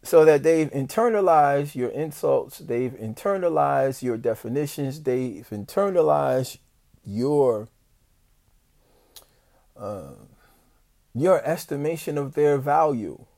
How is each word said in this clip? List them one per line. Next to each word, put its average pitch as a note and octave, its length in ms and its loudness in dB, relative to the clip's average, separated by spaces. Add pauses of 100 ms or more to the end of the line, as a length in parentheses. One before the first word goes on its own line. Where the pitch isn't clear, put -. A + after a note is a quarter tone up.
so E3 240 6
that D3 180 6
they've D#3+ 280 4
internalized D3 1040 2
your B2 140 -2
insults, C#3+ 680 -4
they've A#2+ 340 -4
internalized C#3+ 1080 -2
your A#2+ 160 -4
definitions, C3+ 840 -6
they've B2+ 480 -4
internalized D3 1080 0 (460)
your, A#2+ 640 0 (2000)
uh, F#2+ 360 -12 (1000)
your D#3+ 300 2
estimation D3+ 760 -4
of C#3 160 -6
their D3 240 2
value. C#3 680 0 (120)